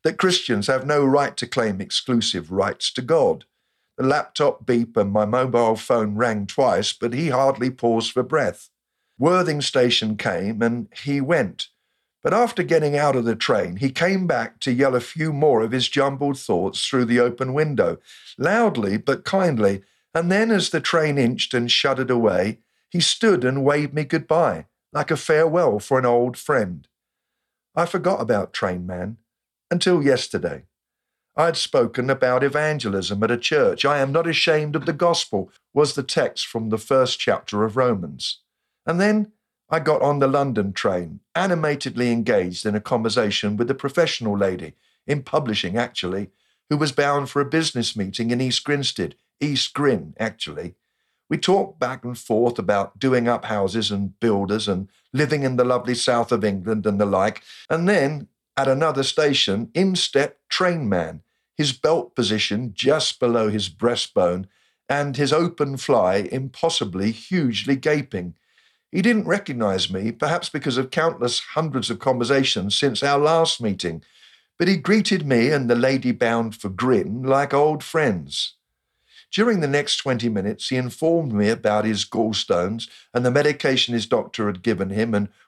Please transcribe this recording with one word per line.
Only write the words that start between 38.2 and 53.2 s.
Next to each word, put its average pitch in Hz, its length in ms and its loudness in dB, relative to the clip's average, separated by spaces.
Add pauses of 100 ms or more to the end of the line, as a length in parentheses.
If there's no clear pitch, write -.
And 170 120 -2
then 208 340 2 (360)
I 160 120 0
got 147 200 2
on 143 180 2
the 139 80 4
London 127 440 0
train, 90 480 -4 (160)
animatedly 147 760 0
engaged 104 560 0
in 104 80 0
a 107 60 0
conversation 107 800 -2
with 120 120 0
a 135 60 0
professional 135 640 -2
lady, 92 360 -2 (320)
in 143 160 -2
publishing 113 560 -2
actually, 98 540 -4 (380)
who 147 80 0
was 143 160 0
bound 143 360 0
for 143 120 -2
a 139 40 2
business 143 500 -2
meeting 104 360 -4
in 123 80 0
East 127 240 -2
Grinstead, 139 500 -2 (280)
East 147 320 -2
Grin, 104 460 0
actually. 87 560 -8 (540)
We 156 80 -2
talked 190 420 0
back 127 260 -6
and 120 120 -8
forth 117 400 0
about 101 400 -2
doing 127 300 2